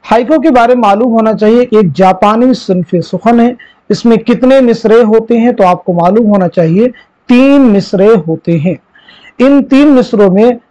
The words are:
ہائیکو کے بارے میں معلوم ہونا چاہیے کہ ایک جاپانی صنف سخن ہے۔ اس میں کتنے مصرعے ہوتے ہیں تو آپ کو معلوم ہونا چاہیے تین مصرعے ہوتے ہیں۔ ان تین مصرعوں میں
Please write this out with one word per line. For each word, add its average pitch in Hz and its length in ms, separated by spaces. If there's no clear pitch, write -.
ہائیکو 254 300
کے 320 100
بارے 240 240
میں 247 80
معلوم 214 300
ہونا 220 200
چاہیے 220 340
کہ 220 100
ایک 185 200
جاپانی 208 580
صنف 185 400
سخن 233 280
ہے۔ 247 120
اس - 160
میں 233 120
کتنے 254 440
مصرعے 233 420
ہوتے 220 360
ہیں 240 140
تو 202 140
آپ 180 180
کو 190 80
معلوم 190 340
ہونا 196 220
چاہیے 180 400
تین 269 340
مصرعے 202 540
ہوتے 160 300
ہیں۔ 160 160
ان 277 260
تین 277 240
مصرعوں 208 420
میں 214 200